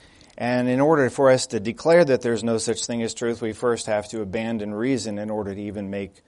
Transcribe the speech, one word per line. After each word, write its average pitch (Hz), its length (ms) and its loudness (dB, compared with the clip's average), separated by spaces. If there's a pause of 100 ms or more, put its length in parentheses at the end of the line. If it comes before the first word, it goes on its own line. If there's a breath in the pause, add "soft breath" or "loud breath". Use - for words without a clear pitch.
(380 soft breath)
and 123 300 0
in 127 140 2
order 143 280 4
for 135 200 4
us 127 180 4
to 110 140 -4
declare 160 420 4
that 127 180 4
there's 117 220 0
no 113 140 0
such 110 280 -2
thing 120 160 -4
as 113 120 -4
truth, 117 280 -4
we 110 120 -4
first 117 320 -2
have 104 240 -2
to 113 100 -8
abandon 107 540 -4
reason 110 440 -2
in 107 120 -6
order 104 260 -6
to 104 60 -10
even 101 280 -8
make 98 380 -10